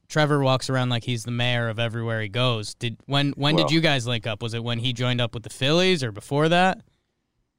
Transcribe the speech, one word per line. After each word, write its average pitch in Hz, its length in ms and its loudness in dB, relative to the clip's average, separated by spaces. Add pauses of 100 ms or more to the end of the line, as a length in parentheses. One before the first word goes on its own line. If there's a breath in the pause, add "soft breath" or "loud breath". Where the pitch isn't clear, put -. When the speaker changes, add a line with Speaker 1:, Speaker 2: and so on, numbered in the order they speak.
Speaker 1:
Trevor 147 360 2
walks 131 260 2
around 127 200 0
like 120 140 -2
he's 117 200 -4
the 120 80 -8
mayor 120 380 0
of 107 100 -6
everywhere 113 420 -2
he 107 80 -6
goes. 117 460 0
Did, 117 300 -6
when, 139 260 0
when 143 240 0
did 165 100 4
Speaker 2:
Well 147 80 0
Speaker 1:
you 165 80 4
guys 139 260 2
link 120 200 -4
up? 107 140 -6
Was 113 120 -6
it 117 100 -6
when 120 160 -4
he 123 140 -2
joined 123 280 -2
up 117 120 -2
with 113 100 -10
the - 60 -14
Phillies 170 540 2
or 113 80 -4
before 143 380 0
that? 180 320 4 (760)